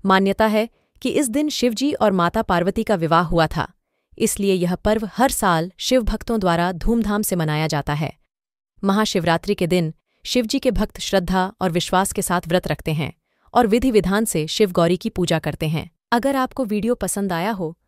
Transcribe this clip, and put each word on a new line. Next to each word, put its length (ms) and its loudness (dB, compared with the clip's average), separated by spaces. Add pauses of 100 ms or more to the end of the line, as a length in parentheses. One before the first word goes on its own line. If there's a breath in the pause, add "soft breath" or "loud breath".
मान्यता 440 4
है 200 2 (340)
कि 100 -2
इस 160 2
दिन 220 0
शिव 240 0
जी 180 -2
और 220 2
माता 280 0
पार्वती 400 0
का 140 0
विवाह 280 2
हुआ 220 2
था, 260 -4 (460)
इसलिए 360 0
यह 220 0
पर्व 360 0
हर 200 2
साल 460 0
शिव 260 2
भक्तों 360 -2
द्वारा 340 2
धूमधाम 480 0
से 140 -2
मनाया 300 0
जाता 280 -2
है। 180 -4 (680)
महाशिवरात्रि 720 0
के 120 0
दिन 260 0 (320)
शिव 220 0
जी 120 -2
के 120 2
भक्त 300 -2
श्रद्धा 440 0 (160)
और 100 0
विश्वास 420 0
के 100 -4
साथ 260 -4
व्रत 200 0
रखते 240 -4
हैं 200 -4 (420)
और 120 6
विधि 240 2
विधान 340 2
से 220 -2
शिव 260 0
गौरी 240 2
की 120 -6
पूजा 300 0
करते 300 -4
हैं। 200 -4 (240)
अगर 240 0
आपको 280 -2
वीडियो 300 -2
पसंद 380 -4
आया 180 -2
हो 240 -6 (140)